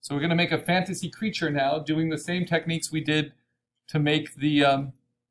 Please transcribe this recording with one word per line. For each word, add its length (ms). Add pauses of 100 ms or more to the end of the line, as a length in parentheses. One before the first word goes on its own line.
So 120
we're 80
gonna 140
make 160
a 60
fantasy 520
creature 400
now, 300
doing 300
the 80
same 280
techniques 460
we 80
did 320 (560)
to 100
make 380
the, 300
um, 280 (380)